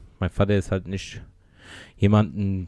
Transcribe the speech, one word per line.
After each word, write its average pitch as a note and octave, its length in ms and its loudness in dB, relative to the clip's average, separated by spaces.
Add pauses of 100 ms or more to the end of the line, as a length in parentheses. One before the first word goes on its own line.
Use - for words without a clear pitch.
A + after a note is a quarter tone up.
(200)
Mein F2+ 100 -2
Vater G2+ 260 2
ist G2 140 0
halt G2 180 -4
nicht - 360 -10 (720)
jemanden, G2 720 2